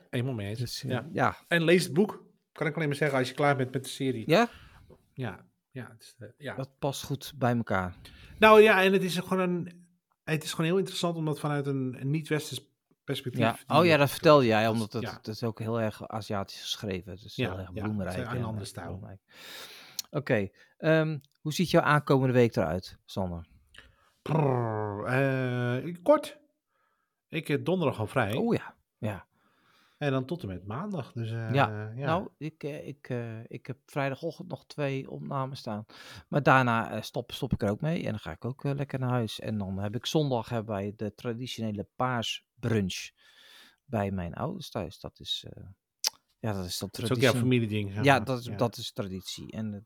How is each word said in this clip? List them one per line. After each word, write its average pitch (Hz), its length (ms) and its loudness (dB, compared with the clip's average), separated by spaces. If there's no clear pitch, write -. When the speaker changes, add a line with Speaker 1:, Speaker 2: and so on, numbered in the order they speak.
Speaker 1:
helemaal 123 240 -2
mee 101 160 -6
eens. 113 100 -6
Speaker 2:
Dus, - 240 -8
eh, 131 60 -6
Speaker 1:
Ja. 127 240 -4
Speaker 2:
ja. 123 240 2
Speaker 1:
En 170 160 2
lees 175 200 6
het 131 100 -6
boek. 202 300 2
Kan - 160 -4
ik 147 80 -4
alleen 165 120 -2
maar 143 100 -2
zeggen, 139 200 2
als 127 100 2
je 127 60 -10
klaar 143 220 4
bent 127 180 -2
met 127 100 -4
de - 60 -12
serie. 120 400 -4
Speaker 2:
Ja? 220 200 6
Speaker 1:
Ja. 117 320 -10
Ja, 120 200 -12
het 113 100 -20
is, - 180 -20
eh, 107 80 -16
ja. 127 180 -10
Speaker 2:
Dat 131 140 -8
past 139 240 -2
goed - 320 -8
bij 123 200 2
elkaar. 95 400 -2
Speaker 1:
Nou 220 220 10
ja, 202 220 8
en 190 100 6
het 185 100 4
is 170 140 -2
gewoon 185 220 0
een, 180 480 -2
het 151 200 -2
is - 80 -6
gewoon 165 140 0
heel 175 120 4
interessant 175 400 0
om 160 80 -2
dat 151 140 -2
vanuit 147 280 -2
een, 131 320 -2
een 135 100 -2
niet-westers 151 560 -2
perspectief 123 380 -4
Speaker 2:
Ja. 110 100 4
Speaker 1:
die - 260 0
Speaker 2:
Oh 170 80 8
ja, 170 60 8
Speaker 1:
je 151 60 8
Speaker 2:
dat 139 140 6
vertelde 147 340 8
jij, 110 180 6
Speaker 1:
dat 113 100 4
is, 117 60 2
Speaker 2:
omdat 107 140 -4
het, 117 100 -2
Speaker 1:
ja. 104 140 -6
Speaker 2:
het - 100 -16
is 110 160 -8
ook 113 160 -4
heel 113 220 -2
erg 107 260 -4
Aziatisch 101 540 -6
geschreven. 92 500 -6
Het 92 120 -14
is 113 120 -18
Speaker 1:
Ja, 123 140 0
Speaker 2:
heel 95 100 -8
erg 92 140 -8
Speaker 1:
ja, 101 100 -6
Speaker 2:
bloemrijk 101 320 -4
Speaker 1:
het 123 100 -4
is 127 60 -8
een 127 60 -4
Speaker 2:
en, 123 60 -2
Speaker 1:
andere 110 200 -6
Speaker 2:
eh, 98 60 -12
Speaker 1:
stijl. 87 180 -12
Speaker 2:
bloemrijk. 92 340 -12
Oké, 117 380 0
ehm, 160 400 2
hoe 151 120 -4
ziet 175 180 0
jouw 165 100 6
aankomende 135 520 4
week 120 220 6
eruit, 90 500 -2
Sander? 87 420 -6
Speaker 1:
Prrr, 117 840 0
eh, 127 960 0
kort. 294 340 2
Ik 156 200 -8
heb 135 180 0
donderdag 160 340 0
al 107 80 0
vrij. 107 280 0
Speaker 2:
Oh 226 180 0
ja, - 220 -4
ja. 104 280 -6
Speaker 1:
En 147 140 -2
dan 131 140 0
tot 170 160 -8
en - 60 -6
met 92 200 -8
maandag. 156 440 -8
Dus, 113 200 -6
eh, 113 220 -4
Speaker 2:
Ja. 107 420 0
Speaker 1:
ja. 135 100 -6
Speaker 2:
Nou, 170 220 -2
ik, - 260 -12
eh, 147 240 -10
ik, - 220 -14
eh, 117 380 -6
ik - 200 -14
heb 131 180 -8
vrijdagochtend 139 640 -6
nog 151 160 -12
twee 139 440 -6
opnames 139 500 -6
staan. 107 260 -8
Maar 147 160 0
daarna, 123 480 6
eh, 107 100 -6
stop, - 300 -8
stop - 220 -2
ik - 80 -2
er 107 80 2
ook 104 120 0
mee. 160 220 -2
En - 60 -6
dan 107 100 -6
ga - 120 -12
ik - 140 -10
ook, 120 200 -8
eh, 143 100 -2
lekker 139 240 -6
naar 127 100 -2
huis. 123 300 -2
En 107 180 -4
dan 95 220 -4
heb 104 160 -4
ik 123 100 -6
zondag, 135 440 0
hebben 110 260 -4
wij 98 200 -4
de 104 200 -6
traditionele 113 800 -6
paasbrunch 110 1120 -2
bij 101 260 0
mijn 90 220 -4
ouders 160 360 -6
thuis. 90 300 -8
Dat - 200 -14
is, - 300 -8
eh, - 140 -16
ja, 110 140 -2
dat 95 120 -6
is 90 120 -6
dan 98 140 -6
Speaker 1:
Dat - 60 -14
is 113 60 -6
ook 117 40 -2
Speaker 2:
traditie. 117 140 0
Speaker 1:
jouw 127 200 6
familieding, 107 520 2
zeg 110 100 -2
Speaker 2:
Ja, 139 140 6
Speaker 1:
maar. 113 80 -2
Speaker 2:
dat 131 140 -4
is, 117 60 -12
Speaker 1:
Ja. 113 100 -10
Speaker 2:
dat 117 220 -2
is 113 160 -10
traditie. - 580 -10
En, 110 220 -8
eh, 101 120 -10